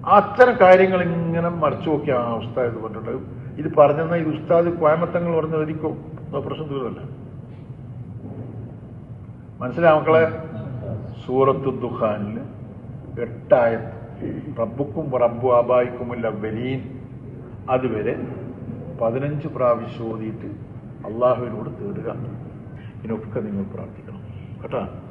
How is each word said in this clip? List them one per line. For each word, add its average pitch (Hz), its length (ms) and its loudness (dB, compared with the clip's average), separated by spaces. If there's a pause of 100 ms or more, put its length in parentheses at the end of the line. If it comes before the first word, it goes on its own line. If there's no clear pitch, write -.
(160)
അത്തരം 220 460 8
കാര്യങ്ങൾ 185 400 10
ഇങ്ങനെ 170 480 0 (140)
മറിച്ചു 147 260 0
നോക്കി, 143 220 2
ആ 123 100 4 (180)
ഉസ്താദ് 120 320 -2
ഇത് 113 120 -8
പറഞ്ഞിട്ടുണ്ട്, 110 280 -6 (500)
ഇത് 156 60 -4 (100)
പറഞ്ഞെന്നാ 160 440 8
ഇത് 156 120 0
ഉസ്താദ് 170 360 4 (100)
കോയമത്തങ്ങൾ 170 580 2
പറഞ്ഞ് 156 220 0
എഴുതിക്കോ, 156 320 -2 (420)
ആ 143 120 -2
പ്രശ്നം 147 260 -6
തീർന്നല്ല. 127 300 -6 (2500)
മനസ്സിലായോ 156 380 6
മക്കളെ? 160 240 6 (1000)
സൂറത്തു 135 460 2 (140)
ദുഖാനിൽ 107 520 -2 (880)
എട്ടായത്ത്, 117 680 2 (680)
റബ്ബുക്കും 143 440 -4 (180)
റബ്ബു 117 240 2 (120)
ആബായിക്കുമുൽ 123 720 2
അവ്വലീൻ, 110 500 -4 (880)
അതുവരെ 120 460 0 (840)
പതിനഞ്ച് 135 540 -2
പ്രാവശ്യം 117 580 0
ഓതിയിട്ട് 110 360 -8 (600)
അള്ളാഹുവിനോട് 120 600 0 (100)
തേടുക. 101 300 -6 (880)
ഇതിനൊക്കെ 110 480 -6
നിങ്ങൾ 98 160 -4 (100)
പ്രാർത്ഥിക്കണം - 480 -12 (400)
കേട്ടോ. 127 200 -4 (300)